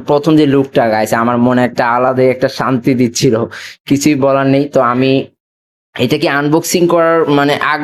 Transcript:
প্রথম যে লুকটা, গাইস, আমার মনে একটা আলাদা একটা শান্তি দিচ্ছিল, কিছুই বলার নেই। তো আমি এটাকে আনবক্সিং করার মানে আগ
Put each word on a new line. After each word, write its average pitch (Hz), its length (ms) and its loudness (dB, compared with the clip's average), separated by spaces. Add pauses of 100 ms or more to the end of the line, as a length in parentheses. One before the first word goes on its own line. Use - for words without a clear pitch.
প্রথম 147 300 2
যে 151 100 4
লুকটা, 135 420 0
গাইস, 110 240 -2
আমার 120 260 0
মনে 123 260 2
একটা 123 260 -2
আলাদা 127 320 0
একটা 127 260 0
শান্তি 131 460 -2
দিচ্ছিল, 117 500 0 (440)
কিছুই 143 260 2
বলার 135 320 0
নেই। 139 220 0
তো 135 120 0
আমি 131 460 0 (720)
এটাকে 143 300 -2
আনবক্সিং 151 580 0
করার 165 380 2
মানে 143 300 0
আগ 147 300 -2